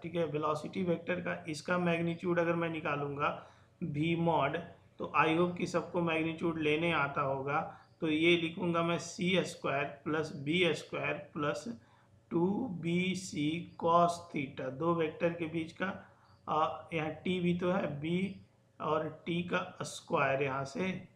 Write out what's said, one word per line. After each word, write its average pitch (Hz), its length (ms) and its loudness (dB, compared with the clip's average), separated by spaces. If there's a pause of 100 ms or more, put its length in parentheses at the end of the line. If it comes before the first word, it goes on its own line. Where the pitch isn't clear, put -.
ठीक 165 120 -8
है, 170 100 2
वेलोसिटी 156 580 -2
वेक्टर 175 380 0
का, 175 280 -4
इसका 165 280 -2
मैग्नीट्यूड 170 600 2
अगर 170 160 4
मैं 170 140 0
निकालूंगा 147 640 -2 (460)
V 160 380 0
mod, 156 380 2 (420)
तो - 180 -6
I 151 100 6 (100)
hope 175 200 2
कि 175 100 -2
सबको 170 340 -2
मैग्नीट्यूड 160 580 0
लेने 156 340 2
आता 143 280 0
होगा, 139 380 0 (420)
तो 165 60 0
ये 160 300 6
लिखूंगा 170 460 0
मैं 170 160 2
C - 340 0 (140)
square 143 420 -2 (160)
plus 156 260 0 (140)
B 170 160 4 (140)
square 147 420 -4 (160)
plus 151 340 -2 (640)
two 175 160 2 (380)
B 170 100 2 (220)
C 151 320 -2 (340)
cos 170 380 6 (100)
theta, 135 480 -4
दो 170 160 2
वेक्टर 165 380 0
के 165 140 -4
बीच 165 240 -4
का, - 160 -4 (600)
अ, 156 460 0
यहाँ 156 180 -2 (120)
T 185 160 0
भी 175 200 4
तो 180 120 2
है, 160 300 -2
B 160 140 0 (640)
और 156 280 0 (180)
T 175 180 -2
का 180 160 -2 (240)
square 143 600 0
यहाँ 135 220 -2
से, 185 260 -4 (240)